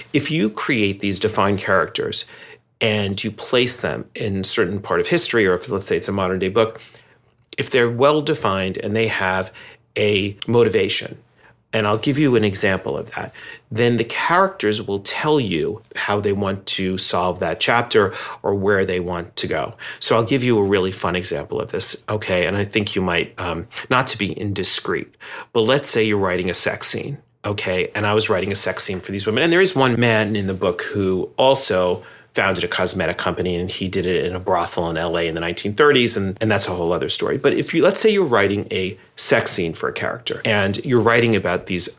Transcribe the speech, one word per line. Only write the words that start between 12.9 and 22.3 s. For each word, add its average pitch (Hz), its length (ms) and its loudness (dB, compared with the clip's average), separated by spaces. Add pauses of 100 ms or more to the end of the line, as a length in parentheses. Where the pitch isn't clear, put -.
of - 140 -8
that, - 240 -10 (360)
then 120 280 2
the 113 60 0
characters 170 760 0
will 101 200 -4
tell 151 380 0
you 92 440 -2 (140)
how 101 240 -2
they 101 120 0
want 98 340 -2
to 95 300 -2
solve 90 440 -2
that 82 200 -2
chapter 117 540 2 (280)
or 101 120 0
where 98 320 2
they 92 140 0
want 87 360 -6
to - 100 -2
go. - 280 -4 (260)
So - 160 2
I'll 117 80 4
give 135 180 0
you 123 160 4
a 101 60 4
really 95 280 2
fun 90 220 -2
example 87 460 -4
of - 100 -8
this, - 380 -6
okay? 95 380 0